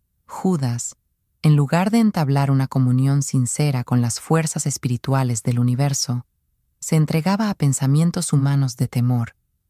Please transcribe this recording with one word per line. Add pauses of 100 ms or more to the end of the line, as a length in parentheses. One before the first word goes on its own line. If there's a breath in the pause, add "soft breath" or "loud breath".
(280)
Judas, (480)
en
lugar
de
entablar
una
comunión
sincera
con
las
fuerzas
espirituales
del
universo, (540)
se
entregaba
a
pensamientos
humanos
de
temor (340)